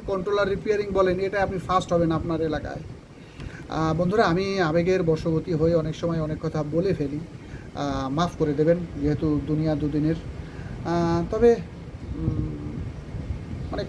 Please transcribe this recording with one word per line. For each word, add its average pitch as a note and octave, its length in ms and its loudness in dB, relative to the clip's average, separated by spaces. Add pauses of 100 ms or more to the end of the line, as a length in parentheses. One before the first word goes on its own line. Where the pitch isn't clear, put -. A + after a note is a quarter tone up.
কন্ট্রোলার G3 420 0
রিপেয়ারিং G3+ 440 0
বলেন, F#3 260 4
এটা G3 240 0
আপনি F#3+ 140 0
ফার্স্ট F3+ 360 0
হবেন E3+ 180 4
আপনার D#3+ 300 0
এলাকায়। D3 380 -2 (920)
আহ, D#3+ 280 0
বন্ধুরা, F#3+ 280 4
আমি F#3+ 360 2
আবেগের F3 420 4
বশবর্তী D#3+ 500 2
হয়ে E3 220 4
অনেক D#3 200 0
সময় E3 260 -2
অনেক D3+ 200 -2
কথা D#3 300 -2
বলে F3 220 2
ফেলি, C#3+ 260 -2 (560)
আহ, C3+ 340 -2
মাফ E3 300 0
করে D3+ 140 2
দেবেন, D#3 240 4 (240)
যেহেতু D3 460 2
দুনিয়া D#3 280 2
দুদিনের। D3+ 400 0 (720)
আহ, E3+ 460 2
তবে, A3+ 240 6 (600)
উম, D3+ 600 -2 (960)
অনেক G3 180 -4